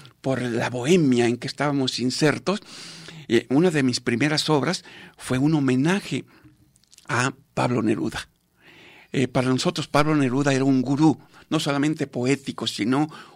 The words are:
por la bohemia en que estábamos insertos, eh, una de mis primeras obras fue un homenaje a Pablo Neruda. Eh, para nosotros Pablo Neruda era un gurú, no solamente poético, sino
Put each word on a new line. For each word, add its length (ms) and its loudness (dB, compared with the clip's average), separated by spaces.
por 200 -2
la 300 -4
bohemia 560 2
en 120 0
que 100 -10
estábamos 500 -2
insertos, 600 -2
eh, 240 2
una 220 4
de 100 2
mis 160 0
primeras 500 2
obras 360 0
fue 220 -2
un 160 4
homenaje 680 0
a 260 -2
Pablo 280 -2
Neruda. 460 -4
Eh, 140 0
para 220 -2
nosotros 400 -2
Pablo 260 2
Neruda 380 0
era 120 0
un 180 2
gurú, 360 2
no 120 -2
solamente 460 -2
poético, 600 -4
sino 420 -2